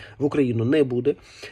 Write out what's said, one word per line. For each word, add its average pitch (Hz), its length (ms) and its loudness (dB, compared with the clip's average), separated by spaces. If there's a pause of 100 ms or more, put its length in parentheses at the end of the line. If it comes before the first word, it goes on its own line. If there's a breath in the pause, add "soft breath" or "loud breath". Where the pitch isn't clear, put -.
(180 loud breath)
в 131 60 -2
Україну 131 400 0
не 143 200 4
буде, 123 300 -2 (380 loud breath)